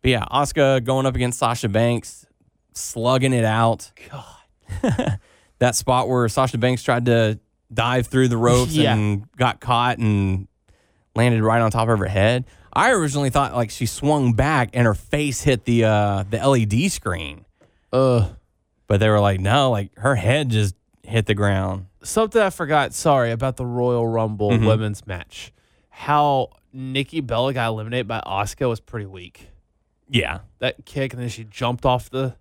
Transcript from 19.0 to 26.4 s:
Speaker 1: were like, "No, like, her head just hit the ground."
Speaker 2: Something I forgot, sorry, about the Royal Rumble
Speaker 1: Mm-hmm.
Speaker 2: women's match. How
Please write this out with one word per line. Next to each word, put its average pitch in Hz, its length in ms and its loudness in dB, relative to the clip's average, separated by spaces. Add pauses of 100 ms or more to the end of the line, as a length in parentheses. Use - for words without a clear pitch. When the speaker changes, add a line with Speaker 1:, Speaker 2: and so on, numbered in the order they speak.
Speaker 1:
were 107 120 4
like, 101 180 2
"No, 127 320 2
like, 101 260 -4
her 131 180 0
head 123 340 0
just 104 260 0 (280)
hit 110 220 -2
the 110 80 -2
ground." 95 540 -2 (160)
Speaker 2:
Something 220 380 0
I 196 100 2
forgot, 147 420 -2
sorry, 131 380 2
about 117 260 -4
the 127 80 -8
Royal 120 400 0
Rumble 107 460 0
Speaker 1:
Mm-hmm. 110 140 2
Speaker 2:
women's 107 420 0
match. - 440 -14 (380)
How 147 600 0 (240)